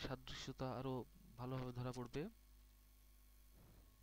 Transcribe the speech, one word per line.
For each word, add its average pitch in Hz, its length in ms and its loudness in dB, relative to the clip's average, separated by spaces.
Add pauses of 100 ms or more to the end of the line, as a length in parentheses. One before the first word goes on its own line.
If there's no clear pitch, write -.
সাদৃশ্যতা 131 720 2
আরও 131 260 4 (320)
ভালোভাবে 127 360 4
ধরা 123 200 4
পড়বে। 127 360 2 (1700)